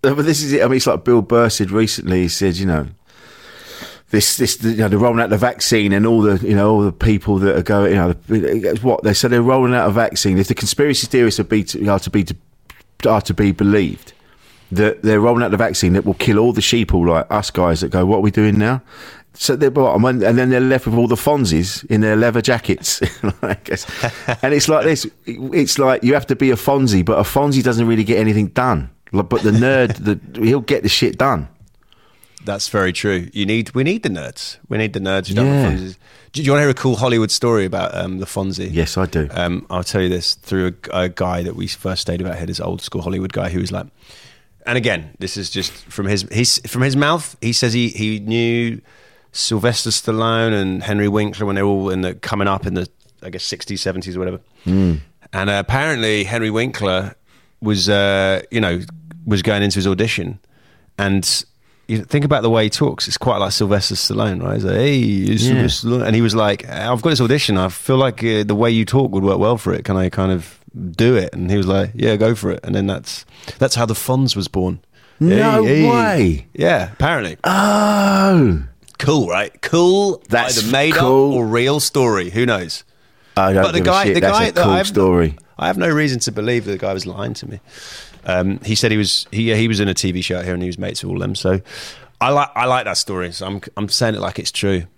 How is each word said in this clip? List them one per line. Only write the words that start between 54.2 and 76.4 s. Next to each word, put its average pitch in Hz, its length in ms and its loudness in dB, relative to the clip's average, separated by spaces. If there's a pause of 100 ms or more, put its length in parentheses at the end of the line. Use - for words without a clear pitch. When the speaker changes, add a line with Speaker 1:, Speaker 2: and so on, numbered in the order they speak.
Speaker 1:
Mm. 90 340 2 (320)
Speaker 2:
And, 98 180 -2
uh, 101 40 0 (120)
apparently 117 600 0
Henry 110 240 -4
Winkler 104 680 -2 (460)
was, 101 260 0
uh, 98 540 2 (100)
you 113 80 0
know, 90 220 0 (440)
was 104 160 0
going 101 220 0
into 98 140 0
his 95 100 0
audition, 98 500 -2 (600)
and 98 480 0 (420)
you 110 160 -2
think 143 220 0
about 139 180 0
the 117 60 2
way 113 160 4
he 104 40 0
talks. - 380 -2
It's - 100 -4
quite 113 200 0
like 98 160 -2
Sylvester 101 420 0
Stallone, 104 480 -2
right? 98 120 -2
He's 107 100 -2
like, 95 100 0
"Hey, 135 260 2
it's 104 420 0
Speaker 1:
Yeah. 131 100 2
Speaker 2:
Sylvester 123 340 0
Stallone." 120 200 0
And 110 80 2
he 117 60 4
was 110 140 2
like, 104 340 0
"I've 113 320 -4
got 165 100 2
this 123 100 2
audition. 120 360 2
I 92 120 0
feel - 280 -2
like, 127 260 0
uh, 107 200 0
the 104 120 0
way 117 140 2
you 113 160 2
talk 131 260 0
would 95 120 0
work 98 160 2
well 110 180 2
for 92 160 -2
it. - 120 -6
Can 101 100 -2
I 92 140 0
kind 95 240 0
of - 260 -6 (320)
do 113 240 2
it?" 92 180 0
And 90 160 -4
he 101 80 2
was 92 100 0
like, 95 280 0
"Yeah, 113 220 0
go 113 180 2
for 95 160 -4
it." - 120 -6
And 98 120 -4
then 98 120 0
that's, - 380 -8 (340)
that's 131 160 0
how 120 100 0
the 110 80 -2
Fonz 131 420 0
was 98 140 -6
born. 92 300 -4 (420)
Speaker 1:
No 208 420 4
Speaker 2:
Hey, 143 200 4
hey. - 60 4
Speaker 1:
way. 104 640 2